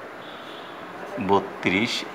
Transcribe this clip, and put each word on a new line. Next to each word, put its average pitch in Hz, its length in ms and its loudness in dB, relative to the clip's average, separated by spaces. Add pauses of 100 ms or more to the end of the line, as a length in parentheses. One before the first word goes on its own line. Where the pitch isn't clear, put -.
(1300)
বত্রিশ 98 760 4 (100)